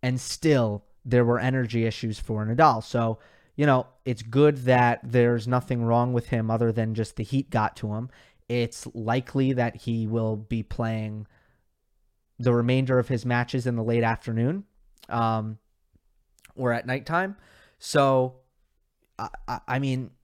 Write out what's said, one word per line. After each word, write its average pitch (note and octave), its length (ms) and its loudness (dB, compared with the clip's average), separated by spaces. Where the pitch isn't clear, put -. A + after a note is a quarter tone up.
And B2+ 200 -2
still, A#2+ 640 0
there B2 200 4
were A#2+ 140 2
energy A#2+ 480 0
issues A2 340 -6
for G#2+ 240 -6
Nadal. A#2+ 400 4
So, A2+ 340 -2
you C#3+ 80 0
know, C3 220 4
it's A#2 180 -6
good C3+ 360 4
that B2 440 4
there's A#2+ 460 2
nothing B2 340 0
wrong A#2+ 300 2
with A#2+ 160 -2
him A2 220 -2
other A2+ 200 2
than A2 240 -2
just G#2+ 220 -6
the A2+ 80 -6
heat C3+ 260 -4
got G#2+ 260 -2
to G#2+ 180 -6
him. A#2 160 -8
It's A#2+ 460 -4
likely C3 600 0
that A#2+ 220 0
he A2+ 300 -4
will A2 300 -2
be G#2+ 260 -6
playing A2 640 -6
the B2 140 2
remainder B2+ 460 2
of A#2+ 100 0
his B2 160 -2
matches B2 420 -2
in A#2+ 100 -2
the A2+ 60 -2
late A#2 220 2
afternoon, A#2 600 -2
um, A2 500 -2
or B2 160 0
at A#2 140 -4
nighttime. E3+ 500 -4
So, C3+ 580 2
I, A2+ 100 -8
I, A#2+ 220 -6
I B2+ 100 -2
mean C3 320 -4